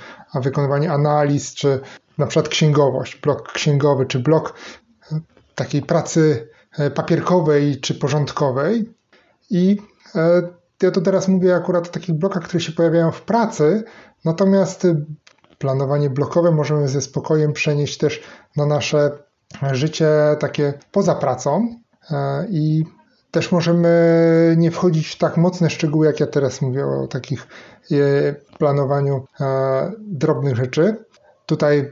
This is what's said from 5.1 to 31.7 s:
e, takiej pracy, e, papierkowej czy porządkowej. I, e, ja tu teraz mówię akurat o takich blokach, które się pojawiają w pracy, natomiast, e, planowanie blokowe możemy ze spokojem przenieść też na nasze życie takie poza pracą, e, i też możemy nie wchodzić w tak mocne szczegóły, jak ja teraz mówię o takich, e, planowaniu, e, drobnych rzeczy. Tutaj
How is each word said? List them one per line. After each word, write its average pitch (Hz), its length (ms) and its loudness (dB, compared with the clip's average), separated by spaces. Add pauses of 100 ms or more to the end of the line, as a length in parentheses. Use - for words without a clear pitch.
e, 156 80 -4 (360)
takiej 139 260 -4
pracy, 156 680 0 (280)
e, 143 140 0
papierkowej 147 880 0
czy - 140 -4
porządkowej. 147 960 -2 (560)
I, 190 280 2 (380)
e, 170 260 2 (400)
ja 185 100 2
tu 185 100 0
teraz 190 260 0
mówię 185 280 4
akurat 175 320 -2
o - 40 -18
takich - 240 -6
blokach, 180 280 -2
które - 180 -4
się 160 100 -6
pojawiają 165 400 2
w - 100 -8
pracy, 214 640 0 (420)
natomiast, 190 600 0
e, 170 100 4 (600)
planowanie 139 520 -2
blokowe 156 420 0
możemy 147 380 0
ze 139 120 -4
spokojem 151 520 -2
przenieść 147 440 -2
też - 260 -2 (320)
na 147 100 0
nasze 147 460 0 (600)
życie 156 380 0 (300)
takie 143 340 -2 (180)
poza 170 240 2
pracą, 143 520 -2 (440)
e, 143 380 -4
i 156 340 0 (480)
też 170 200 -2
możemy 170 380 2 (680)
nie 165 140 2
wchodzić 165 360 0
w - 100 -14
tak - 200 -2
mocne 175 320 2
szczegóły, 156 360 0
jak 147 140 2
ja 147 80 0
teraz 139 340 -2
mówię 135 240 -2
o 135 220 -4
takich, 127 400 -8 (440)
e, 156 40 2 (640)
planowaniu, 139 680 0 (140)
e, 135 600 -2
drobnych 143 560 -2
rzeczy. 151 500 -2 (400)
Tutaj 147 460 0